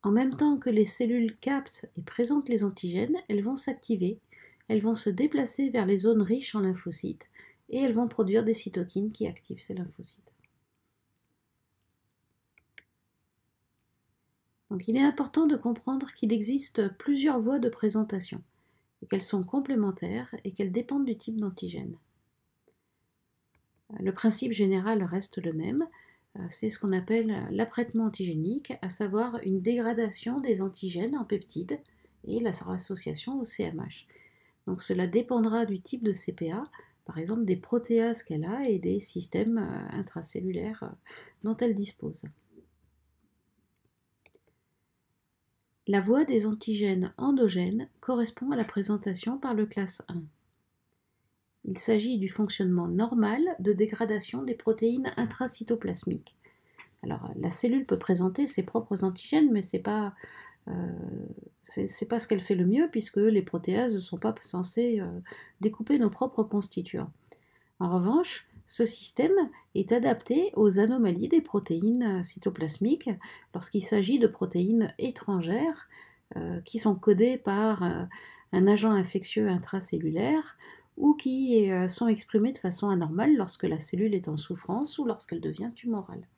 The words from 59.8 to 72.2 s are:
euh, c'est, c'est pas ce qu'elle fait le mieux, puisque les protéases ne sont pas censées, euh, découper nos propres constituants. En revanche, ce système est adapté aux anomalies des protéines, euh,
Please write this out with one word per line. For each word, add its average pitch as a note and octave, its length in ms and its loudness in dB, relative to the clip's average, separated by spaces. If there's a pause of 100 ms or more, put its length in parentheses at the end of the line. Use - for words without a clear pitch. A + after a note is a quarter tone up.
euh, F3 260 -6 (720)
c'est, - 240 -6
c'est - 200 -6
pas A#3 120 0
ce - 80 -6
qu'elle G#3 120 2
fait F#3+ 160 0
le F3+ 100 4
mieux, C4 260 6
puisque - 260 -2
les G#3 240 6
protéases G3+ 540 0
ne F#3+ 40 -2
sont F3+ 180 -8
pas - 240 -2
censées, G#3+ 580 0
euh, F3 200 -6 (400)
découper A3 380 0
nos A3 120 4
propres A3+ 340 0
constituants. F#3+ 680 -4 (680)
En F3+ 140 0
revanche, A3 540 2 (180)
ce - 200 0
système E4 640 2 (260)
est G3 160 0
adapté B3 640 2
aux G3+ 240 6
anomalies A3 480 4
des D#4+ 140 6
protéines, G3+ 800 0
euh, F3+ 40 -2